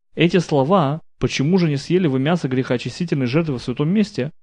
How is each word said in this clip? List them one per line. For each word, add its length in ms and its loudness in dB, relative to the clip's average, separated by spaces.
Эти 220 4
слова: 600 2
"Почему 380 2
же 100 2
не 80 0
съели 320 0
вы 100 0
мясо 300 0
грехоочистительной 760 -2
жертвы 320 -2
в 40 -12
святом 260 -2
месте?" 440 -2